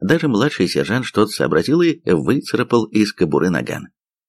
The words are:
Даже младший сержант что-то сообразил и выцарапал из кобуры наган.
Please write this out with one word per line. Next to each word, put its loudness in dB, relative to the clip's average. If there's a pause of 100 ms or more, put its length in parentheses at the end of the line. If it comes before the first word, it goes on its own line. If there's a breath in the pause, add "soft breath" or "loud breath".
Даже 0
младший 0
сержант -2
что-то 0
сообразил 0
и 0
выцарапал 0
из 0
кобуры 0
наган. -4 (400)